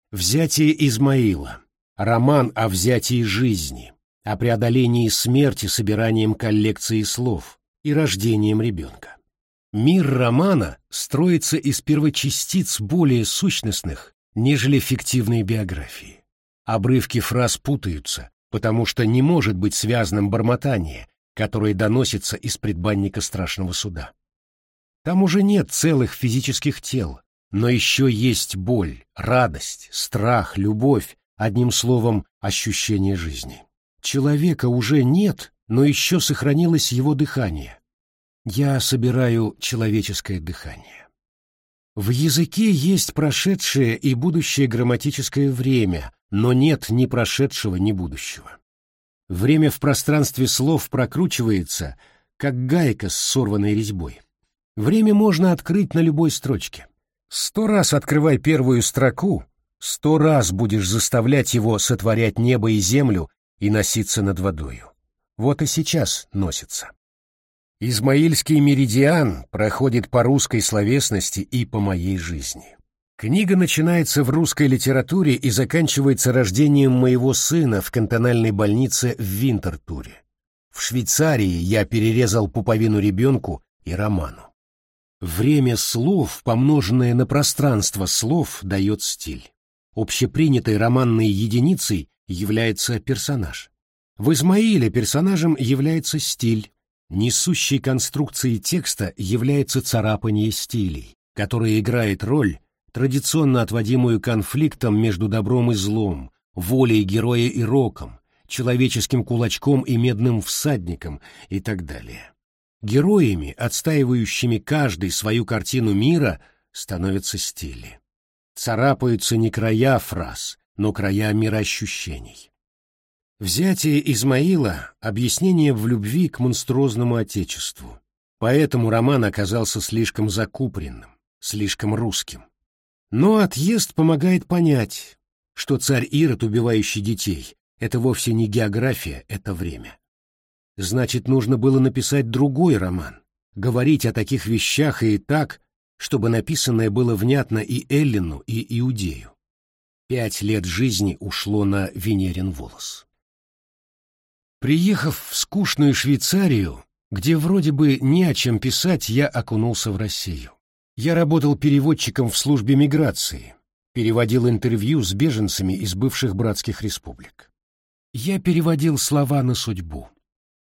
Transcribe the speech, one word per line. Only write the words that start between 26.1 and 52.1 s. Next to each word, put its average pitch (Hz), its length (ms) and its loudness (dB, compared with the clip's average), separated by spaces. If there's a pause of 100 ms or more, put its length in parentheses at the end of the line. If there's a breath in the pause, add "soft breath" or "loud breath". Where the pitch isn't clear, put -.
физических 127 640 -2
тел, 87 400 -6 (300)
но 107 180 0
ещё 123 380 2
есть 117 500 0
боль, 95 480 -2 (100)
радость, 107 800 -2
страх, 110 640 -2
любовь, 107 640 0 (180)
одним 113 340 0
словом, 113 540 0 (160)
ощущение 98 760 -2
жизни. 80 460 -10 (380)
Человека 147 680 0
уже 123 360 2
нет, 180 480 0 (160)
но 120 160 4
ещё 147 360 2
сохранилось 147 720 0
его 131 220 0
дыхание. 107 640 -4 (680)
Я 131 340 0
собираю 120 800 0
человеческое 104 800 -2
дыхание. - 680 -14 (840)
В 104 160 -2
языке 160 600 2
есть 175 420 2
прошедшее 139 840 0
и 131 180 0
будущее 143 520 0
грамматическое 123 840 0
время — 117 640 0 (180)
но 110 220 2
нет 139 380 2
ни 123 160 2
прошедшего, 120 720 -2
ни 101 160 2
будущего. - 640 -10 (720)
Время 139 420 2
в - 80 -4
пространстве 143 720 0
слов 143 420 -2
прокручивается, 110 1080 -2 (400 soft breath)